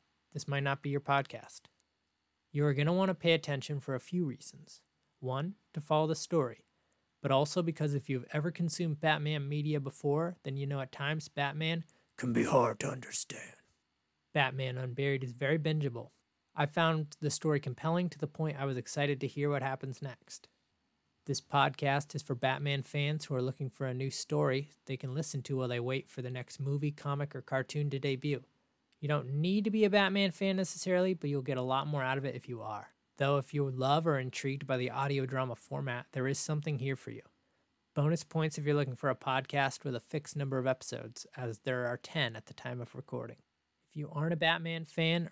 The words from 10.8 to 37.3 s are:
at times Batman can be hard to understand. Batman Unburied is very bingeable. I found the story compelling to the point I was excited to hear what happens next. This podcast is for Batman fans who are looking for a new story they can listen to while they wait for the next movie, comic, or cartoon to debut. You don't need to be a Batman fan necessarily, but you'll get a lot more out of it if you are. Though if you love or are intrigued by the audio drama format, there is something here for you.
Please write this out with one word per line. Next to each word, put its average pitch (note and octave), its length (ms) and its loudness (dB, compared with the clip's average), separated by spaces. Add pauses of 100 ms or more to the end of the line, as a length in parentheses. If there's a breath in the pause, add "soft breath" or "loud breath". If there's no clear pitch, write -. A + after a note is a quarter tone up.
at C3 100 -8
times D3 380 -2
Batman D#3 560 -2 (320 soft breath)
can B2 160 -2
be A#2 100 4
hard A#2 380 4
to C#3+ 80 -2
understand. - 640 -6 (800)
Batman C3 440 0
Unburied C3 460 0
is B2 80 -6
very C3+ 260 0
bingeable. D3 520 -2 (440)
I D3+ 120 0
found D#3 560 2
the D3 100 0
story D3+ 300 2
compelling E3 480 -2
to - 100 -12
the D3+ 80 -2
point D3 320 -4
I C#3 60 -2
was C3+ 100 -2
excited C#3+ 460 -2
to C#3 60 0
hear C#3+ 220 -2
what C#3 140 0
happens C3+ 380 -6
next. - 480 -14 (800)
This C#3 120 -2
podcast C#3+ 760 2
is D3 80 -6
for C#3+ 100 -4
Batman C#3 480 0
fans D3 440 -2
who C#3+ 100 -2
are B2+ 80 0
looking C3 260 -4
for - 160 -6
a B2+ 80 -2
new C3 160 -4
story D3 640 0 (160)
they C3+ 100 -4
can C3 160 -6
listen C#3+ 300 -4
to C#3 120 -2
while B2+ 120 0
they A#2+ 120 0
wait B2+ 300 -2
for - 140 -8
the B2 80 -6
next B2 280 -8
movie, C#3 300 0
comic, C#3+ 460 -4
or B2+ 80 -10
cartoon C#3 480 0
to C3+ 80 -2
debut. C3+ 420 0 (580)
You D3+ 80 -4
don't C#3+ 280 0
need F#3 300 2
to A3 60 2
be G#3+ 140 4
a G3+ 40 6
Batman G3 420 4
fan F#3+ 240 0
necessarily, F#3 580 2
but D#3 160 -2
you'll C#3+ 140 0
get C3+ 160 0
a - 20 0
lot C3 240 0
more D3 160 0
out C3 160 0
of C3 80 -2
it B2+ 100 -4
if A#2+ 140 -10
you A#2+ 120 -8
are. G#2+ 280 -8 (280)
Though C#3+ 200 4
if C3+ 160 -4
you C#3+ 160 0
love C3+ 380 4
or D3+ 80 6
are C3+ 40 2
intrigued C3+ 460 -4
by C3 120 2
the B2 120 0
audio C3+ 380 0
drama B2+ 280 -2
format, C3+ 560 -6
there C3 160 0
is C#3 120 0
something D3+ 400 -2
here C3+ 160 -2
for - 160 -10
you. A2+ 100 -12 (720)